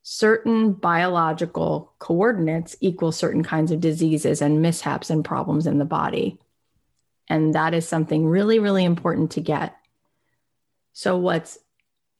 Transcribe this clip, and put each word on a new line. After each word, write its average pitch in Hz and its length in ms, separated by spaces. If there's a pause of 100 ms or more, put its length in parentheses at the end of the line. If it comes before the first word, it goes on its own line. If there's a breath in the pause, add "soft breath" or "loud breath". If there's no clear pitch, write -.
certain 220 680
biological 170 1300
coordinates 170 800
equal 175 320
certain - 280
kinds 160 300
of 160 80
diseases 156 640
and 151 200
mishaps 160 480
and 160 140
problems 147 420
in 143 120
the 143 80
body. 160 520 (920)
And 156 260
that 160 180
is 165 140
something 160 400
really, 208 320
really 196 240
important 170 480
to - 100
get. 156 320 (1200)
So 180 260
what's 180 400 (640)